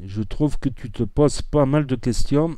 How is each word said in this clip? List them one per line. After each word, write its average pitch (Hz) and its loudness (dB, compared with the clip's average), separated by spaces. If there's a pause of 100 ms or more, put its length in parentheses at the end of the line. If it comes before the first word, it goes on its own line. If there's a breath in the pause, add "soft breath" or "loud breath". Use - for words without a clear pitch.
Je 98 -6
trouve - -2
que 135 -2
tu 117 -10
te 120 -6
poses 139 2
pas 143 2
mal 147 2
de 131 -2
questions, 139 2